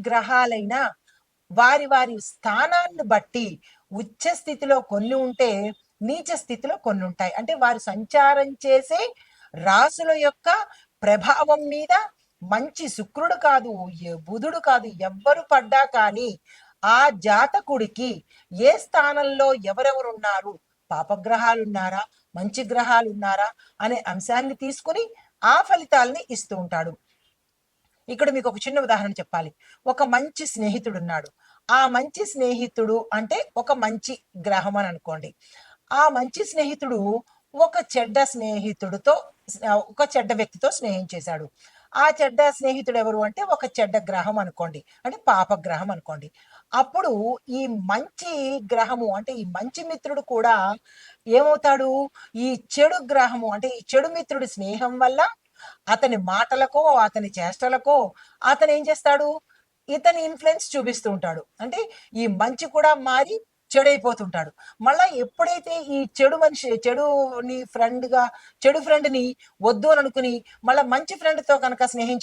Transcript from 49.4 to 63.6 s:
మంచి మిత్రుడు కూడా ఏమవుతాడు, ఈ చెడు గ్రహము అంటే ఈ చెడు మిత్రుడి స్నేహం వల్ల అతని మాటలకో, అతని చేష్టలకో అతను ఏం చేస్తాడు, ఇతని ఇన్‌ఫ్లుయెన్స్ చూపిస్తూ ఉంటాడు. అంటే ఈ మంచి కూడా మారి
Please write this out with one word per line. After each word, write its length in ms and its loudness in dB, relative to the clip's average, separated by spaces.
మంచి 380 -10
మిత్రుడు 380 -8
కూడా 540 2
ఏమవుతాడు, 840 4
ఈ 280 -4
చెడు 160 6
గ్రహము 420 2
అంటే 140 -6
ఈ 140 -8
చెడు 120 6
మిత్రుడి 400 -6
స్నేహం 520 -6
వల్ల 280 4
అతని 280 2
మాటలకో, 640 0
అతని 560 2
చేష్టలకో 720 0
అతను 280 4
ఏం 180 2
చేస్తాడు, 520 2
ఇతని 360 2
ఇన్‌ఫ్లుయెన్స్ 520 -2
చూపిస్తూ 340 -4
ఉంటాడు. 340 -6
అంటే 280 -8
ఈ 120 -2
మంచి 400 -2
కూడా 260 4
మారి 520 0